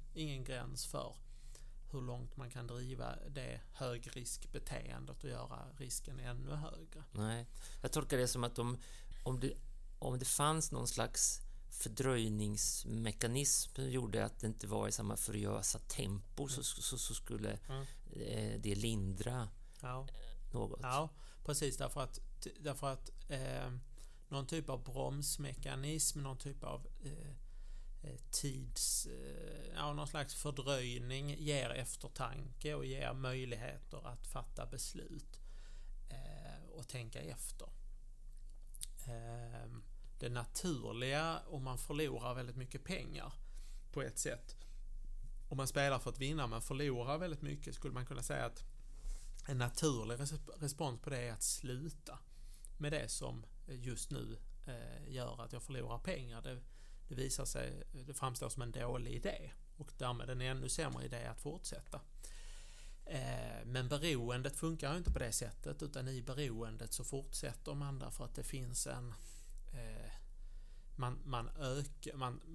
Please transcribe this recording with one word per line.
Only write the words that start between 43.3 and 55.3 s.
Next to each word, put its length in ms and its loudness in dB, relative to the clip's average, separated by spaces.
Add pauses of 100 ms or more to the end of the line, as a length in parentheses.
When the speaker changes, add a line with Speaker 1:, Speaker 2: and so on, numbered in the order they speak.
Speaker 1:
på 100 0
ett 160 -2
sätt. 380 0 (920)
Om 80 0
man 120 2
spelar 300 6
för 120 0
att 80 -2
vinna 280 4
men 160 0
förlorar 560 2
väldigt 240 0
mycket, 320 -2
skulle 200 -2
man 120 0
kunna 160 -4
säga 220 2
att 200 -2 (840)
en 100 2
naturlig 640 6
res-, 400 -2
respons 400 0
på 100 -4
det 80 0
är 140 -2
att 100 -2
sluta 760 0 (600)
med 140 2
det 160 2
som 360 -2 (220)
just 440 -2
nu, 280 0 (280)
eh, 480 -6
gör 300 -2